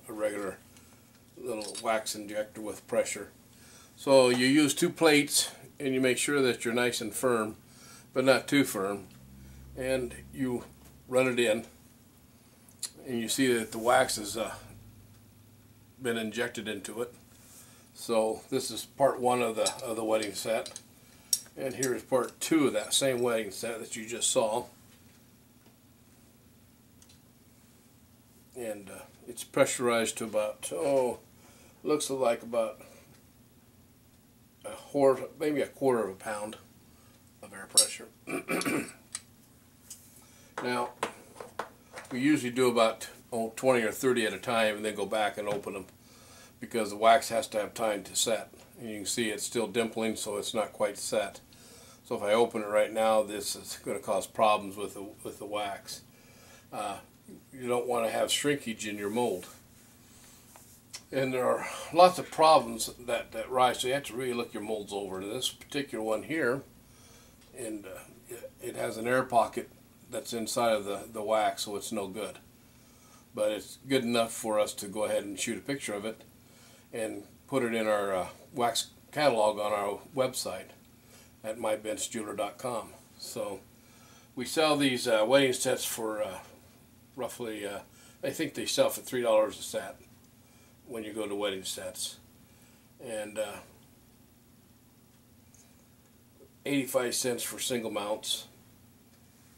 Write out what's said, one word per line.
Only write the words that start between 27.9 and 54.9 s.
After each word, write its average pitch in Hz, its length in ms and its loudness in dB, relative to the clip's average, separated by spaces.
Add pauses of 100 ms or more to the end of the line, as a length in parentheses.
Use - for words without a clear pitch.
And, 104 340 -8
uh, 92 140 -16 (240)
it's 117 160 -12
pressurized 120 760 0
to 120 60 -4
about, 107 480 -4
oh, 135 480 2 (640)
looks 147 260 0
like 123 320 0
about 117 400 -4 (1800)
a - 60 -12
hor-, 135 580 4 (100)
maybe 151 220 0
a - 60 2
quarter 123 360 2
of 95 80 -2
a 95 40 -10
pound 107 420 -8 (840)
of 101 100 -18
air 101 160 -14
pressure. - 400 0 (180)
<clears throat> - 600 -2 (1800)
Now, 123 280 -2 (1200)
we 123 80 -2
usually 131 320 4
do 123 160 4
about, 113 400 2 (240)
oh, 113 240 -4
twenty 127 240 4
or 107 120 0
thirty 120 340 2
at 101 80 0
a 95 40 -8
time 110 380 2
and 107 80 -8
then 107 100 -2
go 98 120 -4
back 104 320 0
and 104 100 -4
open 101 260 -4
'em, 98 120 -10 (720)
because 107 300 -2
the 101 60 -8
wax 113 340 6
has 113 180 0
to 110 100 -2
have 98 140 -4
time 104 320 -2
to - 100 -14
set. - 380 0 (260)
And 117 120 -10
you 107 60 -8
can 101 100 -8
see 113 240 0
it's 101 120 -6
still 113 240 -2
dimpling, 110 500 0
so 101 200 -6
it's 101 160 -4
not 107 220 -2
quite 104 240 -2
set. 104 420 -2 (640)
So 123 100 -6
if 107 80 -6
I 104 120 4
open 117 260 4
it 104 80 -6
right 107 240 4
now, 110 300 4
this 101 340 -6
is 95 260 -12
gonna 104 180 -6
cause 98 260 -2
problems 101 500 2
with 98 160 -8